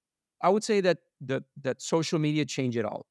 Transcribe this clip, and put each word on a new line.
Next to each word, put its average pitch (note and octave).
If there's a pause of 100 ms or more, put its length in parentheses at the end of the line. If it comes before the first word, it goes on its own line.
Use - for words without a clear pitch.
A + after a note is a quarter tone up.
(420)
I E3+
would G#3
say G#3
that F3+ (240)
the, C3+ (180)
that C3+
social E3
media D3+
changed B2+
it A2
all, -